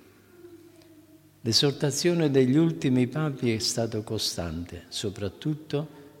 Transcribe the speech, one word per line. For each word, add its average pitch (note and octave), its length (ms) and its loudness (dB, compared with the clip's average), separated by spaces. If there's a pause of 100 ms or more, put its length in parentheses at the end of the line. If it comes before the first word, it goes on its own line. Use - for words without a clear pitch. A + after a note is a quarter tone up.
(1400)
L'esortazione D3 920 2
degli C3 240 6
ultimi D3+ 500 4
papi C3 480 -2
è A2 60 -2
stato A2 420 -2
costante, F2 880 -6
soprattutto C#3+ 1000 -6 (340)